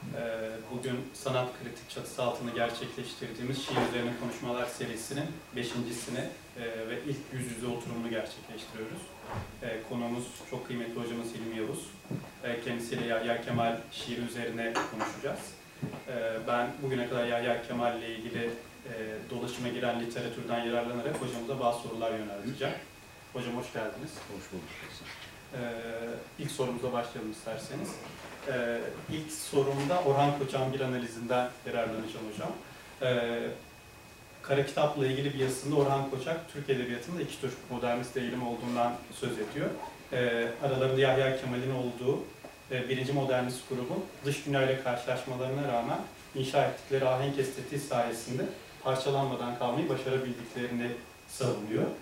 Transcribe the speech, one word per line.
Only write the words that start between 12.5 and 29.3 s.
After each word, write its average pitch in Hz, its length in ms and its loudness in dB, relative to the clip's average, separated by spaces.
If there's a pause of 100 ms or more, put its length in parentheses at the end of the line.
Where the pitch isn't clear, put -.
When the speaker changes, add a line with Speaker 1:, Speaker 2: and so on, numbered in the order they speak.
Speaker 1:
kendisiyle 117 420 0
Yahya 117 360 2
Kemal 117 340 4 (160)
şiiri 120 280 -4
üzerine 117 520 -2 (180)
konuşacağız. 107 500 -2 (680)
Ee, 117 240 0 (160)
ben 120 220 4 (120)
bugüne 127 260 2
kadar 120 180 2
Yahya 117 360 4
Kemal 120 360 2
ile 113 180 -4
ilgili, 117 280 -2
e, - 480 -6 (380)
dolaşıma 120 380 -2
giren 120 320 2
literatürden 117 640 -2
yararlanarak 120 560 0
hocamıza 123 400 -2
bazı 120 180 4
sorular 113 320 -2
yönelteceğim. 110 640 -2 (580)
Hocam 123 240 -4
hoş 123 160 -6
geldiniz. 151 380 -4 (260)
Speaker 2:
Hoş 92 160 -10
bulduk. 82 160 -8 (840)
Speaker 1:
Ee, 117 880 -4
ilk 139 80 -2
sorumuza 120 420 0
başlayalım 117 400 -2
isterseniz. - 560 -4 (600)
Ee, 120 320 2 (320)
ilk 156 200 -4